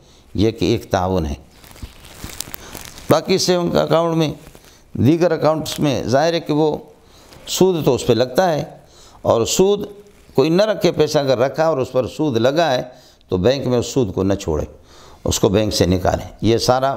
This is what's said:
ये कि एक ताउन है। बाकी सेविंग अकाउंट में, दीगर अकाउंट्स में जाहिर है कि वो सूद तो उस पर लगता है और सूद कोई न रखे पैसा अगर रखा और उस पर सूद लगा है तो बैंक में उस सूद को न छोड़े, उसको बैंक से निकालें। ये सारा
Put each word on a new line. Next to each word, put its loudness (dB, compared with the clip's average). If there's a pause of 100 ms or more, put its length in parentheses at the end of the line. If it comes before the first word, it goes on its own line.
(360)
ये 2
कि 0
एक -4
ताउन 0
है। -6 (1700)
बाकी 2
सेविंग 0
अकाउंट 0
में, -2 (600)
दीगर 2
अकाउंट्स -2
में -2
जाहिर 2
है -2
कि -6
वो 2 (800)
सूद 2
तो 4
उस -6
पर 4
लगता 0
है -4 (420)
और 4
सूद 2 (480)
कोई 4
न 2
रखे 0
पैसा 0
अगर 2
रखा 0
और 0
उस -2
पर -2
सूद -4
लगा 2
है -2 (400)
तो 0
बैंक 2
में 0
उस -4
सूद 0
को -2
न 2
छोड़े, -4 (580)
उसको 2
बैंक 2
से 2
निकालें। 0 (140)
ये 4
सारा 2